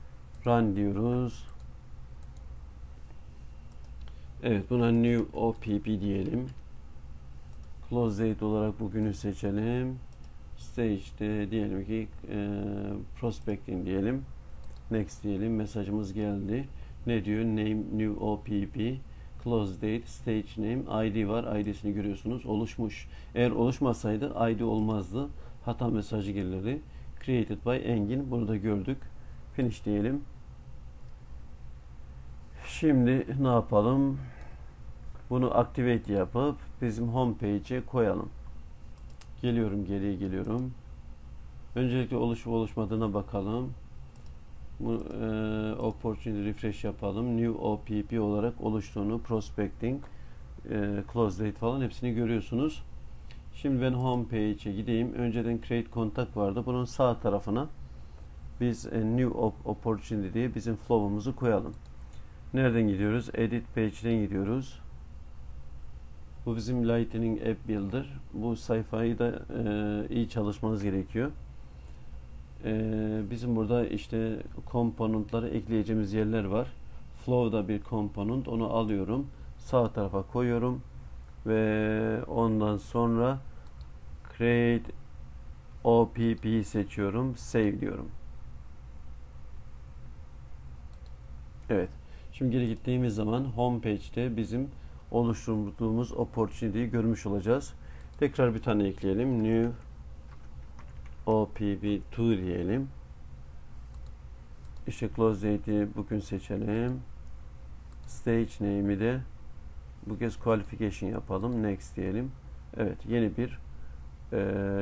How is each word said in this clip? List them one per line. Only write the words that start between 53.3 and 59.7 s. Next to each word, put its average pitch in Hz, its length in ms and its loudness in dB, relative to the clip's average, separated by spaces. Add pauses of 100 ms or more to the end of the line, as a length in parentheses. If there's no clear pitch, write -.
Şimdi 135 280 2
ben 127 120 4
home 123 320 2
page'e 107 460 0
gideyim. 113 420 2
Önceden 117 540 2
create 120 240 0
contact 117 460 0
vardı. 104 280 2
Bunun 123 200 0
sağ 120 340 4
tarafına 101 480 2 (960)
biz, 120 240 0
e, 113 320 2
new 127 220 4
op-, - 260 0
opportunity 104 680 0